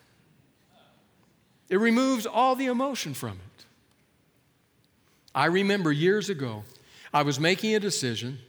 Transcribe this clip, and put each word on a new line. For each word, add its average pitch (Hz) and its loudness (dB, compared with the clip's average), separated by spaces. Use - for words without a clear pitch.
It 185 0
removes 233 2
all 254 2
the 262 -4
emotion 247 -4
from 101 -8
it. - -20
I 135 2
remember 190 2
years 185 2
ago, 120 -6
I 147 2
was 143 0
making 190 2
a 214 2
decision, 131 -4